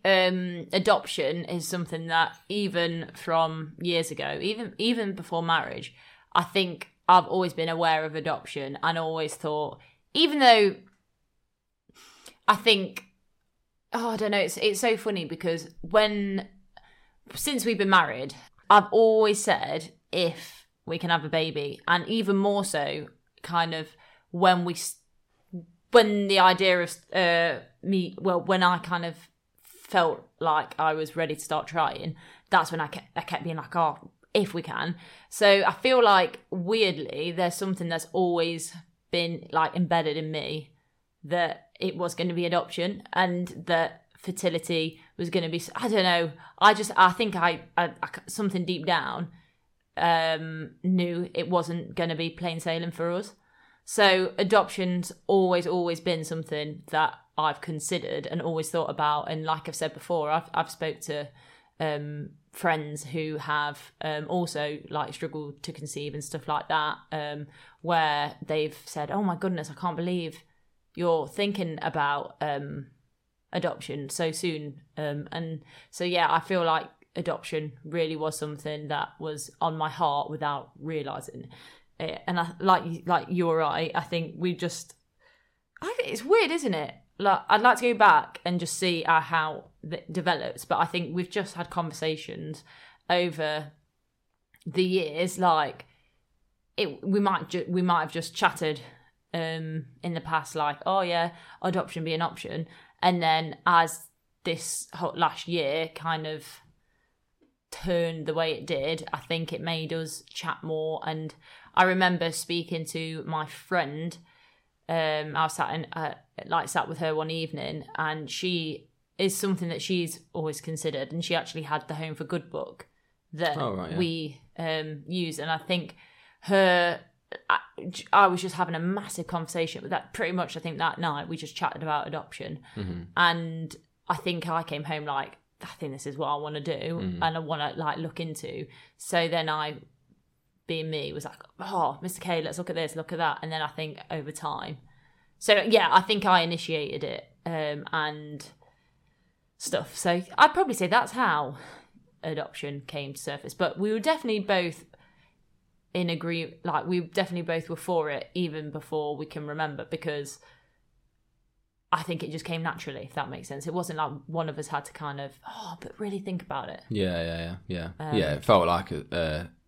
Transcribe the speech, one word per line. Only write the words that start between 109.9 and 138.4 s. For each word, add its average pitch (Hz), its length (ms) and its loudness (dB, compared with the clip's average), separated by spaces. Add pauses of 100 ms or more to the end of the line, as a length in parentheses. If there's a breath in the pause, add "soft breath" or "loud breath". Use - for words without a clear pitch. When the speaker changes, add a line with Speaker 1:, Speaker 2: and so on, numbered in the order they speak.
Speaker 1:
us 160 360 -6
chat - 340 -8
more. 160 420 -4
And 156 280 -6 (420 loud breath)
I 185 80 8
remember 180 480 4
speaking 165 540 -6
to 160 420 -6
my 156 180 -4
friend, 160 720 -4 (680 soft breath)
um, 156 480 0
I 160 80 2
was 156 100 0
sat - 200 -2
in, 160 200 -4
uh, 160 200 -6 (320)
like, 165 240 -2
sat - 180 -2
with 160 120 -8
her 160 140 0
one 156 180 -2
evening, 156 520 -6 (140)
and 156 320 -4
she 170 580 -4 (300)
is 190 180 0
something 185 340 -2
that 165 120 -6
she's 175 400 -2 (120)
always 156 280 -6
considered, 151 500 -6
and 170 120 -4
she 170 120 0
actually 160 280 -4
had 147 240 -4
the 156 80 -8
Home 156 200 -8
for 160 80 -8
Good 156 260 -6
book - 380 -10 (460)
that 156 240 -2
Speaker 2:
Oh, 123 180 -2
right, 90 160 -6
yeah. 165 60 -6
Speaker 1:
we, 165 440 -4 (160)
um, 156 500 -6
use. 165 320 -4
And 151 120 -6
I 160 60 0
think 175 380 -4 (460 soft breath)
her, 180 600 4 (480)
I, - 100 4 (540)
I 196 140 10
was 180 140 0
just 185 140 -6
having 170 200 -2
a 160 40 -4
massive 180 480 -4
conversation 165 540 -4
with - 100 -10
that. - 220 -4
Pretty 175 180 -2
much, 180 240 -2
I 165 60 -8
think 160 160 -6
that 165 220 0
night 151 280 -2
we 165 80 -6
just 156 200 -12
chatted - 280 -4
about 151 240 -2
adoption, - 520 -10 (180 loud breath)
Speaker 2:
Mm-hmm. 87 240 -6 (160)
Speaker 1:
and 165 580 0 (320)
I 175 80 0
think 170 320 -4
I 165 160 -2
came 151 200 -6
home 151 220 -6
like, 139 320 -6 (240)
"I - 40 -12 (140)
think 143 140 -8
this 135 120 -14
is 139 120 -8
what 147 100 -2
I 147 80 0
wanna 147 260 -6
do, 165 120 -4
Speaker 2:
Mm-hmm. 170 500 -4
Speaker 1:
and 165 120 0
I 165 40 -4
wanna, 151 360 -4
like, 151 220 -2
look 160 220 -8
into." 156 480 -8 (300 soft breath)